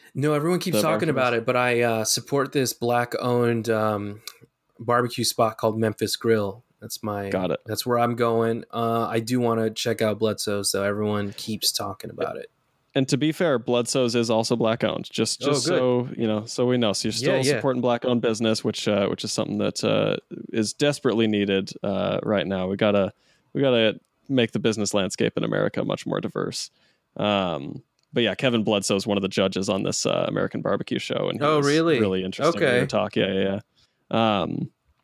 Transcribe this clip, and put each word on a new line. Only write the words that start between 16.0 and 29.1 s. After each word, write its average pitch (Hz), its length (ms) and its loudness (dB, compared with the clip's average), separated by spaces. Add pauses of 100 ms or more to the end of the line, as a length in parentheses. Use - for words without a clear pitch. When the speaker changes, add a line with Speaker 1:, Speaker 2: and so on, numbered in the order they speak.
Speaker 2:
you 117 120 0
know, 107 160 0
so 123 220 -2
we 123 100 2
know. 117 160 2
So - 160 -2
you're 107 40 -2
still 120 240 0
Speaker 1:
Yeah, 131 60 0
yeah. 135 140 2
Speaker 2:
supporting 127 260 0
black 120 220 2
owned 123 160 2
business, 110 420 2
which, - 240 -2
uh, 101 220 2
which - 160 -4
is - 80 -6
something 104 260 -2
that, 101 240 -2
uh, 107 340 2 (360)
is 110 200 0
desperately 120 540 2
needed, 101 460 2 (100)
uh, 98 400 -2
right 101 240 0
now. 92 220 -2
We 98 80 -2
gotta, 101 360 2 (400)
we 139 100 -2
gotta 117 360 4 (300)
make 123 240 2
the 110 80 0
business 104 340 0
landscape 104 420 0
in - 60 -2
America - 420 0
much - 220 -4
more - 140 -2
diverse. - 500 -6 (460)
Um, 92 680 -2 (300)
but 123 100 0
yeah, 101 120 2
Kevin 117 280 0
Bledsoe 101 340 0
is 95 100 -2
one 101 120 2